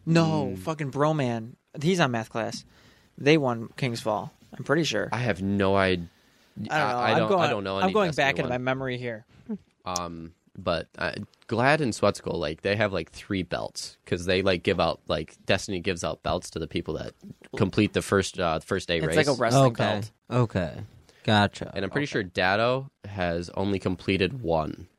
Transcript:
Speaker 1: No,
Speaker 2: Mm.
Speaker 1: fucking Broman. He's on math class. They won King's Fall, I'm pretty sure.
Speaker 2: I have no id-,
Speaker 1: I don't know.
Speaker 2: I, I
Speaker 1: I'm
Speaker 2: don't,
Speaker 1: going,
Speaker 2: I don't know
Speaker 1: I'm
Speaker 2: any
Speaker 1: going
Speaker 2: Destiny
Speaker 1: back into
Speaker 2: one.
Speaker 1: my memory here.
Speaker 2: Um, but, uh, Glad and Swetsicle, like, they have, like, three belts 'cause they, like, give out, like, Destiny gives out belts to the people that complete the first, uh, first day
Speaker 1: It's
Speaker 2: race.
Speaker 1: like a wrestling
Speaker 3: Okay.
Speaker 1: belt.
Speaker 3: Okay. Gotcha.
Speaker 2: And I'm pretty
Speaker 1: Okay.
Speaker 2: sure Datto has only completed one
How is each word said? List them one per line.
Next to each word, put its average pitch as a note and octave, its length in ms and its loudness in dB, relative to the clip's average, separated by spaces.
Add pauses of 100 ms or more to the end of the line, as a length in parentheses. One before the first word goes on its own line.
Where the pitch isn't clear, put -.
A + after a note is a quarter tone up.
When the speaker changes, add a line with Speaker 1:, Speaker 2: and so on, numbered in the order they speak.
Speaker 1:
No, D#3+ 500 2
Speaker 2:
Mm. F#2 40 -8
Speaker 1:
fucking D3 320 -6
Broman. C3 640 -2 (260)
He's F3 200 2
on C#3 100 4
math A2+ 200 -4
class. A2 340 -6 (540)
They D3 200 6
won A#2+ 380 -2
King's A#2 240 -4
Fall, G#2+ 320 -4 (240)
I'm B2+ 80 -12
pretty D#3 200 2
sure. G#2+ 280 -2
Speaker 2:
I G#2+ 60 -2
have G#2 240 0
no G2 340 2
id-, F#2 320 2 (500)
Speaker 1:
I - 20 -12
don't G#2+ 80 -6
know. C#3 60 -4
Speaker 2:
I, D#3 40 2 (300)
I - 40 2
Speaker 1:
I'm A2 60 4
Speaker 2:
don't, A2 100 2
Speaker 1:
going, F3+ 140 4
Speaker 2:
I - 80 2
don't G2+ 140 -2
know F#2+ 140 -2
Speaker 1:
I'm - 60 2
Speaker 2:
any F#3+ 80 2
Speaker 1:
going G3+ 160 2
Speaker 2:
Destiny C#3+ 160 0
Speaker 1:
back C3+ 140 2
into D#3+ 60 -2
Speaker 2:
one. A#2+ 60 -4
Speaker 1:
my B2 80 -2
memory C3 400 -4
here. A#2 260 -8 (600)
Speaker 2:
Um, E2+ 480 -6 (240)
but, F2+ 320 -2 (100)
uh, E2+ 140 -4 (340)
Glad C3 340 2
and B2 120 0
Swetsicle, F#2+ 420 0
like, E2 280 -4
they G2 140 0
have, G#2+ 160 2
like, E2+ 180 -4
three - 320 -4
belts - 540 -8 (100)
'cause F2 200 -2
they, F#2 160 4
like, F#2 200 2
give F#2 180 2
out, E2 280 2
like, D#2+ 280 -4 (100)
Destiny G2 340 0
gives E2+ 240 -2
out D#2+ 180 -4
belts E2+ 280 -4
to - 80 -8
the D#2+ 80 -4
people E2+ 280 -4
that B1 180 -8 (440)
complete G2+ 360 2
the F2+ 100 0
first, - 380 2
uh, E2 200 0
first - 280 -4
day E2+ 100 2
Speaker 1:
It's D#3+ 80 0
Speaker 2:
race. D#3 100 2
Speaker 1:
like D#3 120 4
a D3 60 2
wrestling B2 380 4
Speaker 3:
Okay. A2+ 120 -2
Speaker 1:
belt. G#2+ 260 -2 (200)
Speaker 3:
Okay. A2+ 420 0 (520)
Gotcha. G#2 500 2
Speaker 2:
And G2 100 -4
I'm F#2 60 -4
pretty C#3+ 140 -2
Speaker 1:
Okay. C#3 80 -8
Speaker 2:
sure B2+ 100 0
Datto G#2+ 680 0 (160)
has F2 440 -2
only G2 280 -2
completed F#2+ 640 0
one D#2+ 460 -2 (100)